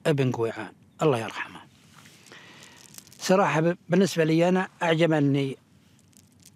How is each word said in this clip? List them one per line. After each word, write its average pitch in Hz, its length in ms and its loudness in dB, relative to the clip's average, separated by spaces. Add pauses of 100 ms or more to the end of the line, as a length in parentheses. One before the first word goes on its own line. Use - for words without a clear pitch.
ابن 139 260 0
قويعان، 110 400 -6 (300)
الله 139 160 2
يرحمه. - 420 -10 (1600)
صراحة 170 400 2
ب-، 170 160 0 (120)
بالنسبة 170 360 2
لي 165 240 2
أنا 185 200 0 (140)
أعجبني 151 720 0 (1000)